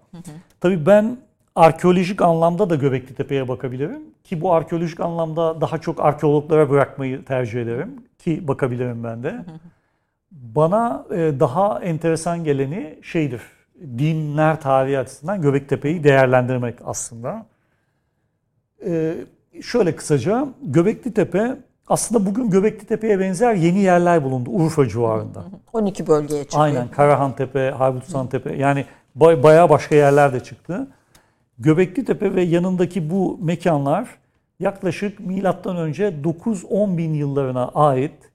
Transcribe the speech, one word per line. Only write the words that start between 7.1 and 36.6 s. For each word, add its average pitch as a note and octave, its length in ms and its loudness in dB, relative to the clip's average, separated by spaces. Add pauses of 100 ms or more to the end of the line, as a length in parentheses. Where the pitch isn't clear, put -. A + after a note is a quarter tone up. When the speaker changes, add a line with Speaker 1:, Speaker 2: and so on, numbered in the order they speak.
Speaker 2:
tercih B2 360 -4
ederim. C3+ 420 -8 (160)
Ki D#3+ 280 -6
bakabilirim B2 560 -4
ben A#2 200 -10
de. D3+ 80 -6
Speaker 1:
Hı A#3+ 60 -10
hı. - 60 -14 (880)
Speaker 2:
Bana, E3+ 800 -2
e, - 40 -4 (240)
daha E3 440 0
enteresan E3 600 -2
geleni D3 580 -4
şeydir. C#3+ 400 -4 (560)
Dinler D#3 640 0
tarihi C3+ 380 2
açısından E3+ 420 -8
Göbekli C#3+ 260 0
Tepe'yi D3 360 -2
değerlendirmek B2+ 720 4 (100)
aslında. C3 600 -10 (1400)
E, D#3+ 300 -2 (460)
şöyle F#3+ 340 0
kısaca, F3 520 0 (160)
Göbekli F#3 500 0
Tepe G#3+ 440 0 (300)
aslında G3+ 380 0
bugün G#3+ 240 -2
Göbekli G3+ 380 0
Tepe'ye G#3+ 320 0
benzer F#3+ 340 0
yeni F3 260 2
yerler F3 440 4
bulundu C3 260 -4
Urfa D#3+ 380 2
civarında. A2 520 -4
Speaker 1:
Hı - 60 -14
hı. F3+ 40 -18 (240)
On A3+ 120 0
iki F#3 220 -4
bölgeye D3+ 360 0
çıktı. C#3+ 160 -6
Speaker 2:
Aynen, C#3 280 0
Karahan C#3 480 2
Tepe, C3 340 -2
Harbutusan C3 580 -2
Tepe, C3+ 280 -6
yani C#3 300 0 (340)
ba-, D#3+ 240 6
bayağı D#3+ 260 8
başka D3+ 260 4
yerler C#3+ 380 6
de B2+ 60 -4
çıktı. F#3 480 -10 (720)
Göbekli E3+ 460 2
Tepe G3 300 -2
ve F#3+ 60 2
yanındaki F3 680 0
bu F3+ 320 -2
mekanlar E3+ 640 0 (520)
yaklaşık G3 600 -4
milattan F3+ 580 -4
önce D#3+ 460 -4
dokuz E3+ 460 -4